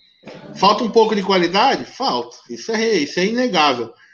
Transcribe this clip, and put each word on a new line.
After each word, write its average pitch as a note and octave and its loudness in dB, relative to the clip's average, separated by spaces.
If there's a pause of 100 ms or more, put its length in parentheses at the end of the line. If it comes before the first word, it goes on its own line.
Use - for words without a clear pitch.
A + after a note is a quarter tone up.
(560)
Falta - 4
um A3 -2
pouco G#3+ 4
de G3+ 0
qualidade? F#3 2
Falta. - -6 (120)
Isso A#2+ -10
é, A3+ 0
isso D3 -4
é F3+ 0
inegável. F3 0 (220)